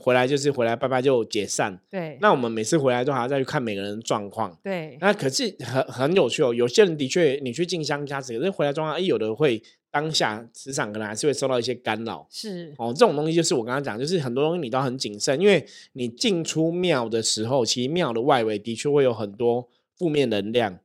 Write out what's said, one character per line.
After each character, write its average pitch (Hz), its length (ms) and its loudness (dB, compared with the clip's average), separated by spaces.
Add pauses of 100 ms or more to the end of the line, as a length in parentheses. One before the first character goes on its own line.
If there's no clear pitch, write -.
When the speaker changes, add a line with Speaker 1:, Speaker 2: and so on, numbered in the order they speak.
Speaker 1:
回 123 140 4
来， 123 100 6
就 139 100 2
是 143 140 2
回 127 160 2
来 117 100 2
拜 131 120 -2
拜 127 120 2
就 127 260 4
解 101 200 -2
散。 101 340 -2 (120)
Speaker 2:
对。 160 280 -8
Speaker 1:
那 208 120 6
我 170 40 6
们 120 160 -2
每 110 120 -4
次 110 120 0
回 139 160 2
来 123 140 0
都 143 80 0
还 127 60 -2
要 117 80 -2
再 139 100 -2
去 131 80 0
看 147 160 -2
每 110 140 -4
个 98 80 -6
人 104 120 -8
的 110 60 -10
状 110 260 -2
况。 95 360 -6
Speaker 2:
对。 160 360 -8
Speaker 1:
那 202 140 4
可 147 160 -2
是 143 300 -2
很， 127 240 -2
很 135 320 0
有 160 120 4
趣 117 140 -2
哦， 127 100 4
有 120 160 2
些 208 160 6
人 165 140 2
的 139 100 -2
确 147 360 2
你 123 100 -4
去 156 100 -4
进 170 220 -4
香 147 180 -4
加 139 160 -8
持， 127 200 -8
可 143 40 -2
是 190 60 0
回 180 160 -2
来 143 80 0
状 156 140 -4
况， 147 100 -4
哎， - 20 -4
有 175 160 2
的 110 200 -2
会 123 260 2 (300)
当 151 200 -2
下 117 400 -2
磁 - 220 -14
场 135 180 -4
可 104 60 -8
能 107 100 -4
还 107 80 -6
是 151 120 -2
会 135 60 4
受 131 140 -2
到 127 120 2
一 - 20 0
些 117 140 -4
干 113 280 -4
扰。 90 280 -8
Speaker 2:
是。 175 480 -12
Speaker 1:
哦， 117 120 -4
这 165 140 6
种 165 100 2
东 151 140 -2
西 160 60 0
就 170 80 4
是 170 100 0
我 123 100 0
刚 117 100 -4
刚 139 100 -2
讲， 110 160 -6
就 131 40 -4
是 175 140 -2
很 131 160 -4
多 135 100 0
东 160 120 0
西 180 60 -4
你 135 60 -4
都 127 140 0
很 131 160 -2
谨 104 220 -8
慎， 143 200 0
因 190 60 2
为 190 180 6 (300)
你 123 140 -6
进 170 360 0
出 160 280 0
庙 170 360 0
的 113 140 0
时 107 240 -2
候， 127 180 2
其 120 200 0
实 131 60 -2
庙 160 220 0
的 113 100 0
外 131 220 4
围 107 140 0
的 113 160 -6
确 147 160 -4
会 143 140 4
有 123 100 4
很 110 200 -4
多 120 340 0 (280)
负 175 120 -2
面 147 220 2
能 104 240 -2
量， 117 180 2 (140)